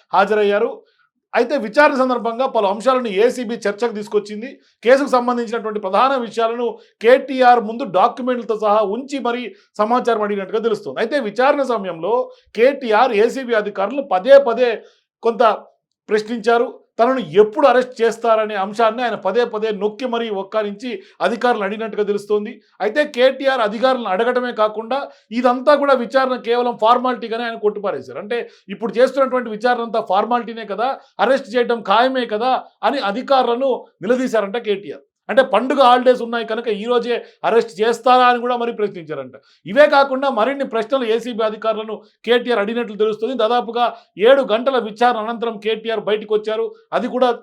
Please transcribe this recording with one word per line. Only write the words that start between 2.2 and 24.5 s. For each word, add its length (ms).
పలు 200
అంశాలను 400
ఏసీబీ 480
చర్చకు 360
తీసుకొచ్చింది. 680
కేసుకు 240
సంబంధించినటువంటి 720
ప్రధాన 360
విషయాలను 640
కేటీఆర్ 580
ముందు 240
డాక్యుమెంట్లతో 760
సహా 200
ఉంచి 400
మరీ 360
సమాచారం 440
అడిగినట్టుగా 380
తెలుస్తోంది. 400
అయితే, 200
విచారణ 420
సమయంలో 720
కేటీఆర్ 580
ఏసీబీ 400
అధికారులు 480
పదే 360
పదే 460
కొంత 360
ప్రశ్నించారు. 720
తనను 200
ఎప్పుడు 480
అరెస్ట్ 340
చేస్తారనే 540
అంశాన్ని 480
ఆయన 120
పదే 300
పదే 260
నొక్కి 360
మరీ 220
ఒక్కారించి 720
అధికారులు 420
అడిగినట్టుగా 400
తెలుస్తోంది. 580
అయితే, 220
కేటీఆర్ 580
అధికారులను 480
అడగటమే 420